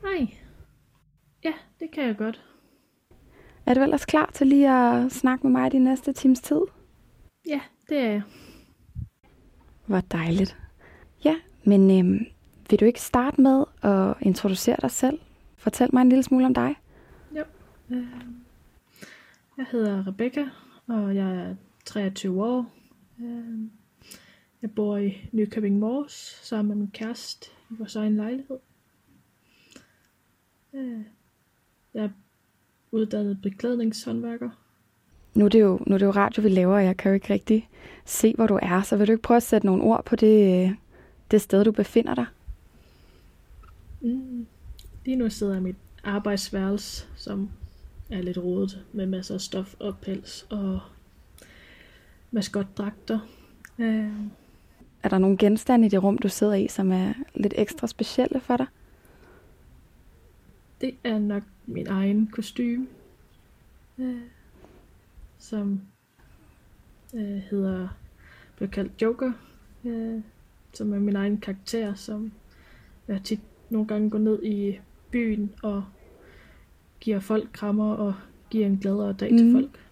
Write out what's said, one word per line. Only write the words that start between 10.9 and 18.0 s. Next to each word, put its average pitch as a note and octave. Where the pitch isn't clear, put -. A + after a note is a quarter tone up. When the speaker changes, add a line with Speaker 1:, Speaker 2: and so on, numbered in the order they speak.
Speaker 2:
Ja, D#4
men, G3
øhm, F#3+
vil G#3
du G#3
ikke A#3+
starte C4
med C4+
at G3
introducere F#3+
dig A#3+
selv? C#4
Fortæl -
mig B3
en B3+
lille C4
smule B3+
om C4
dig. B3+
Speaker 1:
Jo. D4+
Øhm, B3